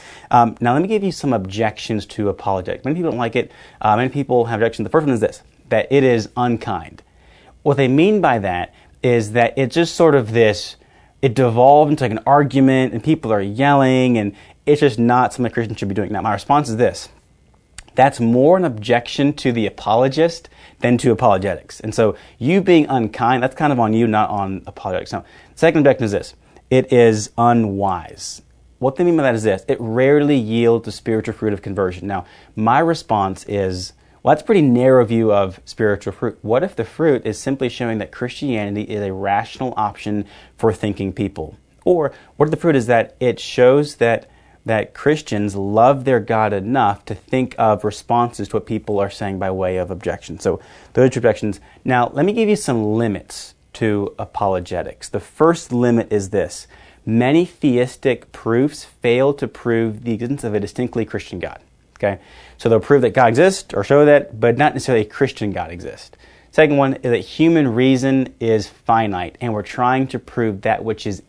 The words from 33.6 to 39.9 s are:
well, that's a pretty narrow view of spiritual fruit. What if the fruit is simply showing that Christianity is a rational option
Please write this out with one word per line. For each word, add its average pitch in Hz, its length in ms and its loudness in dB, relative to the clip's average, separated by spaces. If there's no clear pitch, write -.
well, 143 120 4
that's 151 80 -2
a - 20 -20
pretty 208 160 2
narrow 127 460 4
view 113 260 0
of 98 320 0
spiritual 101 480 -4
fruit. - 300 -8
What 120 200 0
if 196 140 -6
the 110 80 -4
fruit 143 400 0
is 107 140 -6
simply 135 320 -4
showing 117 280 -6
that 101 140 -10
Christianity 110 720 -6
is 104 180 -8
a 98 120 -6
rational 101 640 -4
option 104 480 -4